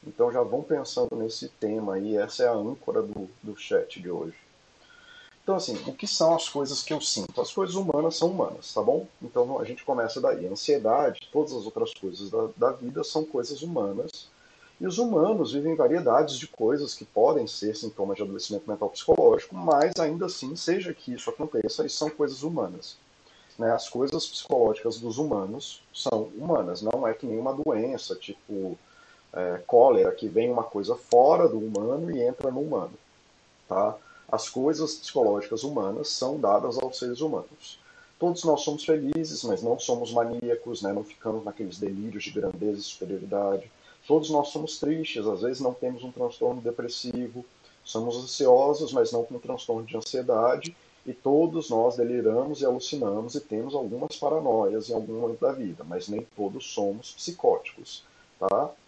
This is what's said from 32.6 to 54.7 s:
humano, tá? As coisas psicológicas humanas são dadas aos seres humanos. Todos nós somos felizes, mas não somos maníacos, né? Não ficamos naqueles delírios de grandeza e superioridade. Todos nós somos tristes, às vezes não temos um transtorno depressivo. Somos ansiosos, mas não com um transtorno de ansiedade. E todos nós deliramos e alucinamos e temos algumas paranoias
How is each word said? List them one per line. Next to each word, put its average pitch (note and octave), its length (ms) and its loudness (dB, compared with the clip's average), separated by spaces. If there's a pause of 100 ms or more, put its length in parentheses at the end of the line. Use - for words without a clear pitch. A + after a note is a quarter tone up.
humano, A2 340 -4 (760)
tá? G#2 280 2 (360)
As - 160 -2
coisas D3 460 0
psicológicas A2 720 0
humanas A2 440 -4
são C#3 300 -2
dadas A#2 400 2
aos C3 200 -6
seres B2 220 -6
humanos. - 600 -6 (380)
Todos F3 260 0
nós D3 160 4
somos D3+ 240 -4
felizes, D3+ 580 0
mas A2 200 -2
não A#2 160 2
somos A#2+ 340 -2
maníacos, A#2 720 -2
né? G2 100 -2
Não G#2 100 -2
ficamos A2 420 -6
naqueles G2 340 -8
delírios G2+ 440 -6
de - 80 -10
grandeza G2 480 -2
e G2+ 40 -10
superioridade. G2 880 -4 (360)
Todos D#3 240 2
nós D3 180 2
somos D3+ 300 -6
tristes, D3+ 480 -2
às G2 160 -2
vezes B2 180 -4
não B2 140 0
temos B2+ 300 -6
um B2+ 80 -12
transtorno B2 480 -2
depressivo. A#2+ 840 -6 (400)
Somos A#2 320 -4
ansiosos, C3+ 760 6
mas A#2 180 4
não A#2 140 0
com B2+ 100 -10
um A#2+ 60 -8
transtorno A#2+ 440 -6
de A2+ 120 -10
ansiedade. B2+ 800 0 (280)
E B2+ 80 -8
todos D#3 560 2
nós A#2 280 4
deliramos A#2+ 640 2
e C#3 40 2
alucinamos A#2+ 680 -2
e C#3+ 60 -4
temos A#2+ 340 -6
algumas B2+ 420 -4
paranoias A2+ 760 0